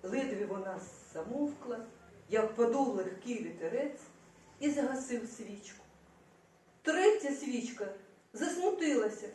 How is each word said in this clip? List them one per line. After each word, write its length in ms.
Ледве 420
вона 340
замовкла, 720
як 260
подув 320
легкий 560
вітерець 580
і 100
загасив 680
свічку. 480
Третя 500
свічка 640
засмутилася 1000